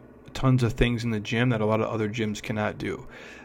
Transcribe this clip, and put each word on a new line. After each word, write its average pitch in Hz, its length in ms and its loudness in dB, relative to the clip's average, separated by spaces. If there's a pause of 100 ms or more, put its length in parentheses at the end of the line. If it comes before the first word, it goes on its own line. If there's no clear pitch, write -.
(360)
tons 131 260 4
of 117 120 2
things 120 320 2
in 120 40 0
the 110 100 0
gym 117 300 0
that 113 120 2
a 107 40 2
lot 107 160 4
of 107 80 0
other 110 180 -2
gyms 107 320 -2
cannot 107 380 -2
do. 107 300 -6 (380)